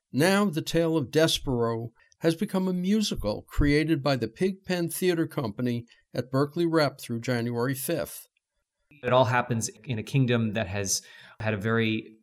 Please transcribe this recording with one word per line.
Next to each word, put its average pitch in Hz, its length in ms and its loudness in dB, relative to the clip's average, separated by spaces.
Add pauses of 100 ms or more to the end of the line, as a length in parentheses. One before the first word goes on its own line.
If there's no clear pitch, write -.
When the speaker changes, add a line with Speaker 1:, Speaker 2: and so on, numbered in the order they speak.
(120)
Speaker 1:
Now, 190 320 4
The 160 180 -2
Tale 165 360 0
of 127 120 -4
Despereaux 120 840 0 (280)
has 165 140 2
become 185 340 -2
a 185 60 -2
musical 180 720 -2
created 151 540 2
by 139 140 2
the 113 120 -2
Pigpen 185 640 -2
Theater 170 380 0
Company 120 580 -2 (280)
at - 180 -6
Berkeley 143 340 0
Rep 160 340 2
through 117 200 -6
January 120 560 -2
fifth. - 520 -6 (760)
Speaker 2:
It 123 80 0
all 127 140 6
happens 117 440 0 (140)
in 117 160 -4
a 107 40 -6
kingdom 120 500 2
that 110 140 -2
has 98 340 -4 (400)
had 110 120 -2
a 107 40 -2
very 110 640 0